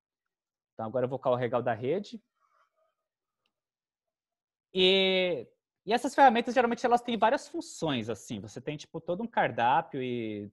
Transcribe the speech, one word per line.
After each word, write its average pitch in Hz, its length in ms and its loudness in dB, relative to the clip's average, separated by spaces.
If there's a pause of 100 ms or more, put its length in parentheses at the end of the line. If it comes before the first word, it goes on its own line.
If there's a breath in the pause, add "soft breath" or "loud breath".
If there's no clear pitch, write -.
(720)
Então, 113 120 -10
agora 123 200 -2
eu 123 40 -2
vou 135 100 -8
carregar 123 400 0
o - 20 -2
da 120 120 -2
rede. 156 460 -6 (2500)
E, 185 720 2 (380)
e 202 80 -2
essas 247 220 -2
ferramentas, 240 400 6
geralmente, 233 280 2
elas 240 180 4
têm 240 140 -6
várias 226 320 0
funções, 139 640 -4
assim. 110 300 -8
Você 107 200 -14
tem, 147 160 -10
tipo, - 240 -14
todo 180 220 -6
um 233 60 -6
cardápio 135 760 0
e 110 520 -6